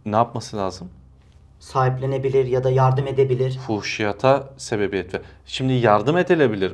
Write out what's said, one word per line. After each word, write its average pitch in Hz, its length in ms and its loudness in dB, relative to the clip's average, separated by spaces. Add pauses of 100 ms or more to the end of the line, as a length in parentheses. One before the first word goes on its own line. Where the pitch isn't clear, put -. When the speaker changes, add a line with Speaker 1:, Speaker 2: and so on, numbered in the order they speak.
Speaker 1:
Ne 104 100 0
yapması 113 400 -2
lazım? 95 320 -6 (720)
Speaker 2:
Sahiplenebilir 131 880 -2
ya 127 180 -2
da 131 60 0
yardım 131 360 2
edebilir. 131 600 0
Speaker 1:
Fuhşiyata 110 880 0
sebebiyet 95 580 -4
ver. 92 60 -4 (260)
Şimdi 131 260 -2
yardım 117 460 4
edilebilir. 131 560 2